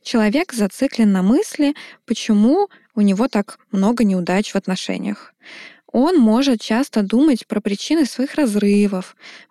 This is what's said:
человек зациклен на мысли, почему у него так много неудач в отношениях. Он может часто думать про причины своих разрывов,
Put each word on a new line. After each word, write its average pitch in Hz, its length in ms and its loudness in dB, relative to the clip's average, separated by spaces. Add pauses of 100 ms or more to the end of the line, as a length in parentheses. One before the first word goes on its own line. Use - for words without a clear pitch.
человек 233 500 0
зациклен 220 580 0
на 190 100 2
мысли, 285 540 0 (300)
почему 233 640 2 (260)
у 214 60 0
него 202 260 2
так - 320 -4 (120)
много 214 320 0
неудач 185 480 0
в - 40 -6
отношениях. - 800 -6 (580)
Он 302 260 2
может 240 420 2
часто 220 440 -2
думать 233 420 0
про 208 160 -4
причины 269 440 -2
своих 254 280 -6
разрывов, 202 840 0 (360)